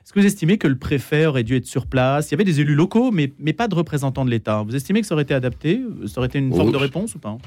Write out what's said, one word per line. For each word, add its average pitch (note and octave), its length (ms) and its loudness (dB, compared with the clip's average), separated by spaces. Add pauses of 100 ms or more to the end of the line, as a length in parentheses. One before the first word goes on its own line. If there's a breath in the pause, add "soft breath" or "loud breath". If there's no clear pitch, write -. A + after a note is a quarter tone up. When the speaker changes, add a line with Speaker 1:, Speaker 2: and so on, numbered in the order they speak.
Speaker 1:
Est-ce - 60 -20
que G3+ 80 2
vous G3+ 60 6
estimez G3+ 320 2
que E3 100 0
le C3 100 2
préfet D3 500 0
aurait C3 160 0
dû A#2+ 120 0
être B2+ 100 0
sur - 220 -6
place ? C3+ 420 0
Il - 40 -4
y - 20 2
avait F#3+ 80 2
des D#3+ 160 2
élus D3 160 2
locaux, A3 360 2
mais, D3 280 0
mais D3 140 -2
pas A#3 160 -2
de F3 60 -4
représentants C#3 500 -2
de B2 40 0
l'État. G#2+ 320 0
Vous G#2+ 140 -6
estimez F#3+ 240 0
que G#3 80 -2
ça E3+ 80 -2
aurait D3 80 2
été C#3+ 100 -2
adapté ? C#3 480 -2 (260)
Ça G2+ 120 -8
aurait B2+ 80 0
été C#3+ 120 -4
une C3 140 0
forme G3+ 140 4
Speaker 2:
Oui, - 60 2
Speaker 1:
de C#3 40 0
réponse D#3+ 380 -4
ou D#3 40 -16
pas ? A2 280 -10